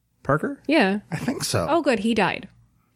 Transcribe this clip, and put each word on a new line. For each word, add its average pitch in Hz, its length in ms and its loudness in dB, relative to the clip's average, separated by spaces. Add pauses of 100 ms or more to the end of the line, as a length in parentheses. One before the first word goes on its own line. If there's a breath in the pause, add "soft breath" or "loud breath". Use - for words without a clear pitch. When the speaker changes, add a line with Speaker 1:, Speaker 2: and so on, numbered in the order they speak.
(240)
Speaker 1:
Parker? 156 440 -2
Speaker 2:
Yeah. 208 320 4 (120)
Speaker 1:
I 160 60 -4
think - 260 -4
so. 87 260 -2
Speaker 2:
Oh, 320 120 2
good. 247 180 0
He 226 140 0
died. 208 340 0 (480)